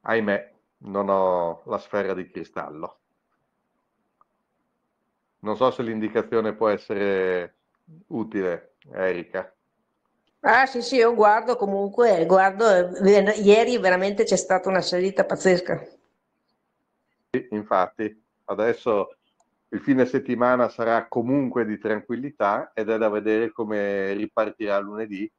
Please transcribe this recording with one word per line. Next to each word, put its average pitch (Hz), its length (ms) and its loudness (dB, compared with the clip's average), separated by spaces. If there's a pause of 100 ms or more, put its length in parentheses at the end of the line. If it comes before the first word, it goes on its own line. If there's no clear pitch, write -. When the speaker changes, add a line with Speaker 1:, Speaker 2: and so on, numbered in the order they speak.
Speaker 1:
ahimè, 107 520 -2 (260)
non 98 300 -4
ho 90 580 0
la 104 120 -6
sfera 98 340 -4
di 90 160 -8
cristallo. 78 720 -12 (2500)
Non 107 160 -6
so 123 140 2
se - 120 -8
l'indicazione 110 720 -4
può 110 140 0
essere 95 880 -2 (520)
utile, 98 680 -6 (180)
Erika. 92 600 -4 (880)
Speaker 2:
Ah, 240 260 4
sì, 247 160 -8
sì, 262 140 -4
io 233 180 4
guardo 220 420 2
comunque, 202 720 2
guardo, 190 420 4
eh, 180 160 6 (160)
ven-, 202 360 6
ieri 220 420 6
veramente 190 460 2
c'è 196 120 0
stata 185 320 0
una 185 120 2
salita 185 440 0
pazzesca. - 560 0 (1500)
Speaker 1:
Sì, 131 200 -4
infatti, 104 720 -2 (240)
adesso 107 680 -2 (520)
il 107 120 -6
fine 131 240 2
settimana 123 640 0
sarà 113 380 -2
comunque 127 580 -2
di 107 140 -6
tranquillità 113 960 -4
ed 107 160 -4
è 113 80 0
da 110 100 2
vedere 107 440 -2
come 101 640 -4
ripartirà 104 640 -4
lunedì 104 600 -8